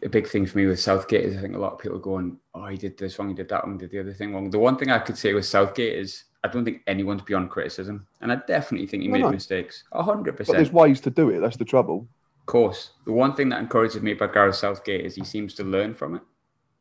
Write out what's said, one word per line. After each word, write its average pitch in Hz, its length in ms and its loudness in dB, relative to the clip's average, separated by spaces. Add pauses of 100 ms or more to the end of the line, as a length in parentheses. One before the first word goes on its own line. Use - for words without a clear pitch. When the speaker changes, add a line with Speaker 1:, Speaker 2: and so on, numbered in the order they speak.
Speaker 1:
a - 60 -4
big 107 180 2
thing 101 200 0
for 95 120 -2
me 98 80 4
with 92 140 2
Southgate 98 440 2
is 95 120 -2
I 95 40 -8
think 98 140 -8
a 98 40 -8
lot 98 160 -4
of - 40 -16
people 92 200 -8
are - 20 -16
going, 92 400 -6 (160)
"Oh, 87 100 -12
he 98 100 -10
did 92 220 -10
this 95 220 -8
wrong, 101 80 -6
he 95 60 -4
did 90 160 -10
that 98 120 -2
wrong, 98 160 -8
did 90 140 -14
the 98 80 -6
other 95 120 -8
thing 101 220 -8
wrong." 98 160 -6
The 104 80 0
one 123 180 6
thing 131 140 -2
I 120 80 4
could - 180 -6
say 104 160 2
with 101 140 0
Southgate 101 500 2
is - 280 -10 (200)
I 107 40 0
don't 120 160 -2
think 113 220 -6
anyone's 98 360 -2
beyond 92 280 -2
criticism, 98 560 -8 (140)
and 117 100 -4
I 123 60 0 (100)
definitely 139 400 -2
think 98 160 -6
he 90 60 -4
Speaker 2:
No, - 60 2
Speaker 1:
made - 80 4
Speaker 2:
no. 185 80 4
Speaker 1:
mistakes, 95 600 -6
a - 140 -4
hundred 208 320 -2
Speaker 2:
But 107 100 -8
there's 160 220 4
Speaker 1:
percent. 135 60 -2
Speaker 2:
ways 151 260 8
to 139 100 -2
do 139 200 4
it. 87 100 0
That's 113 160 0
the 120 80 -4
trouble. 107 420 2 (360)
Speaker 1:
Of - 40 -20
course. 113 440 2 (140)
The 110 60 -6
one 131 240 4
thing 139 140 2
that 120 100 -2
encourages 113 420 0
me 107 120 0
about 101 200 -2
Gareth 101 220 6
Southgate 98 500 -2
is 90 120 -10
he 95 80 -8
seems 104 300 -8
to 101 100 -8
learn 98 280 0
from 80 220 -8
it. - 80 -10 (580)